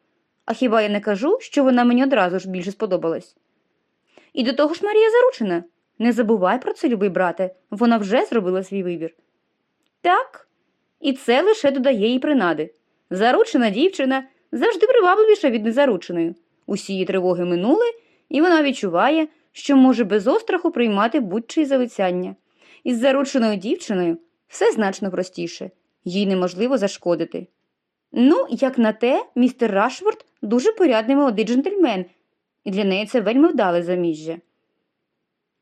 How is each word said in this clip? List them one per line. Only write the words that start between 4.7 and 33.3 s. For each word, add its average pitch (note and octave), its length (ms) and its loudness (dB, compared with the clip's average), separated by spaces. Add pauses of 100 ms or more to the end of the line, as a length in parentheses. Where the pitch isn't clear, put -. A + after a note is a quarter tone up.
ж F4 120 -8
Марія G#4+ 260 2
заручена. A4 520 2 (360)
Не A#3 120 2
забувай G#3+ 500 0
про G#4 120 -6
це, F4 140 -2
любий G#3 220 0
брате, F#3 460 -2 (160)
вона A#3 260 2
вже G#3+ 280 0
зробила F#3+ 380 -2
свій G3 200 -6
вибір". E3+ 320 -8 (840)
"Так, G4 460 -2 (540)
і C#4 120 0
це B3+ 280 0
лише G4 300 2
додає B3 360 0
їй B3 120 0
принади. F3+ 540 0 (360)
Заручена B3 600 2
дівчина C4+ 540 0 (280)
завжди F#4+ 360 0
привабливіша G#4+ 640 4
від A3 160 -2
незарученої. F#3 680 -2 (300)
Усі G3 280 -6
її F#3 120 -4
тривоги F3+ 400 -2
минули, G3+ 400 0 (440)
і C#4 120 0
вона E4 220 4
відчуває, C4 640 0 (240)
що - 240 0
може B3+ 280 4
без G3 240 -2
остраху F4+ 440 0
приймати A#3 480 0
будь-чиї A#3 460 -4
залицяння. G3 680 -2 (480)
Із B3 160 -2
зарученою C4 580 0
дівчиною F3+ 600 -4 (300)
все A4 240 0
значно G3+ 400 -2
простіше, F3+ 600 -8 (340)
їй F#3+ 200 -2
неможливо F#3+ 520 -2
зашкодити". F3 680 -4 (640)
"Ну, D#4 380 4
як C4 280 -2
на G#3+ 160 2
те, C4+ 320 0 (100)
містер A#3+ 360 0
Рашфорд C4 540 -2 (160)
дуже B3+ 300 0
порядний C4+ 460 2
молодий A3+ 280 0
джентльмен, B3+ 600 0 (580)
і G3+ 80 -8
для G3 120 -2
неї G3 220 -2
це A#3 160 -2
вельми B3 260 4